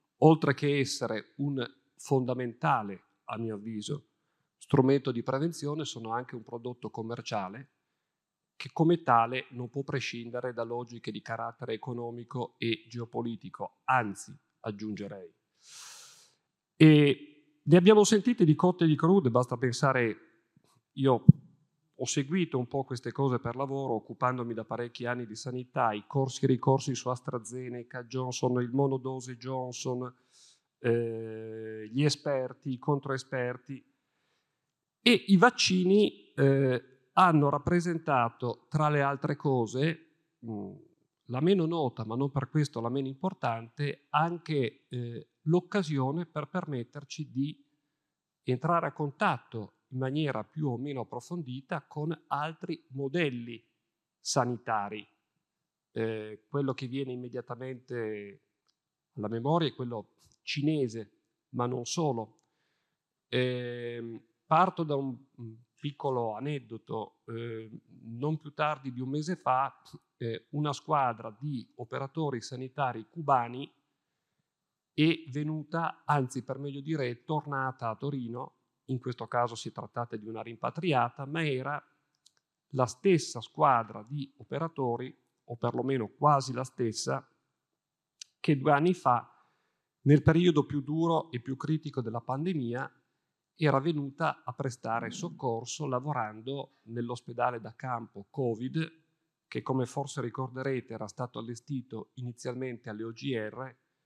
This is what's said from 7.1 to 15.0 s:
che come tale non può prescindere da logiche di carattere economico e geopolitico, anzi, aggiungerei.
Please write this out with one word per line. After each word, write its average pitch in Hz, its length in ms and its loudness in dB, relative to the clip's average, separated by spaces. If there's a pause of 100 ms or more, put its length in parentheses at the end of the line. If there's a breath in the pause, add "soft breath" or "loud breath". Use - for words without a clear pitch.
che - 160 -14
come 165 300 4
tale 123 480 2
non 120 220 -10
può 143 100 -6
prescindere 123 720 -6
da 117 80 -6
logiche 117 480 -8
di 107 140 -10
carattere 117 500 -8
economico 120 840 -8
e 117 280 -2
geopolitico, 117 1000 -8
anzi, 117 460 0 (280)
aggiungerei. 101 760 -10 (1400 loud breath)